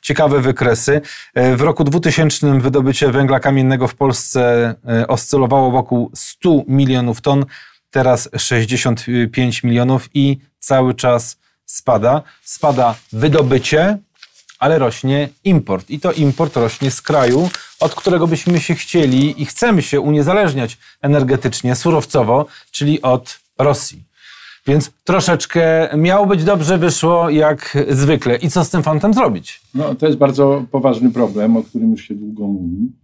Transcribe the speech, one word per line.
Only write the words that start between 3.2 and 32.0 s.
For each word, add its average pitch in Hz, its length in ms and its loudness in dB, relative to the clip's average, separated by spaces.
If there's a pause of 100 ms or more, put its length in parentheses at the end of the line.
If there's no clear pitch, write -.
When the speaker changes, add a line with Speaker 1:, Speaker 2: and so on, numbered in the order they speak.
Speaker 1:
kamiennego 131 480 0
w - 80 -6
Polsce, 120 800 0 (260)
y, - 60 -2
oscylowało 131 640 0
wokół 123 440 -2
stu - 520 0
milionów 127 540 0
ton, 139 240 0 (460)
teraz 127 460 0
sześćdziesiąt 117 680 -2 (260)
pięć 123 320 -2
milionów 127 500 0
i 139 240 0 (220)
cały 131 340 0
czas 120 440 -2 (280)
spada. 123 560 0 (220)
Spada 127 520 -2 (180)
wydobycie, 151 840 0 (600)
ale 156 200 2
rośnie 135 500 -2 (140)
import. 120 460 0
I 147 100 -10
to 180 120 -2
import 147 460 0
rośnie 120 340 -2
z - 100 -6
kraju, 143 480 2 (300)
od 160 160 -2
którego 175 320 0
byśmy 170 320 0
się 165 160 -4
chcieli 147 680 0
i 143 40 -4
chcemy 214 360 0
się 214 200 -2
uniezależniać 151 760 0 (240)
energetycznie, 131 760 0
surowcowo, 135 680 0 (260)
czyli 147 300 -2
od - 380 -2 (200)
Rosji. 139 440 -2 (640)
Więc 139 240 0 (120)
troszeczkę 165 920 0
miało 185 280 2
być 190 180 0
dobrze, 180 340 2
wyszło 170 520 2
jak 151 480 0 (120)
zwykle. 139 460 2
I 160 140 -4
co 170 160 0
z - 40 -6
tym 165 140 -2
fantem 156 300 0
zrobić? 160 480 -2 (140)
Speaker 2:
No, 143 200 -4
to 156 100 -4
jest 151 120 2
bardzo 139 540 2
poważny 123 400 2
problem, 110 460 0
o 110 60 -2
którym 113 280 -2
już 110 100 -2